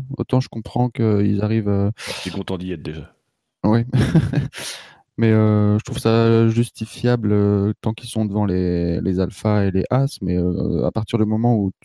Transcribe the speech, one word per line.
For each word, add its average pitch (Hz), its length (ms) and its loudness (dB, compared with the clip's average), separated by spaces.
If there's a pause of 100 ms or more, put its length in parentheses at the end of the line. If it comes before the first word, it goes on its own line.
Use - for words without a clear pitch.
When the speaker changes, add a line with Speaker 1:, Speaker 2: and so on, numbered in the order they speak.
(180)
Speaker 1:
Autant 131 240 0
je - 80 -6
comprends 120 400 -4
qu'ils 104 520 0
arrivent, 104 280 0
euh, 101 280 2
Speaker 2:
Je - 140 -12
suis - 200 -10
content 95 260 -6
d'y 90 160 -6
être 76 100 -10
déjà. 78 300 -12 (500)
Speaker 1:
Oui. 110 300 2
<laughs> - 1200 -2
Mais, 113 140 4
euh, 107 480 4
je - 60 -8
trouve - 120 -8
ça 113 520 4
justifiable, 117 840 -2
euh, 101 480 2
tant 110 140 -4
qu'ils - 160 -16
sont 110 160 -2
devant 104 200 -2
les... 87 540 0
les 92 220 -2
Alpha 104 440 0
et 95 60 0
les 92 180 0
As, 135 320 0
mais, 90 160 0
euh, 82 480 0
à - 60 0
partir 110 260 -4
du 107 60 2
moment 113 340 2
où 98 140 0 (140)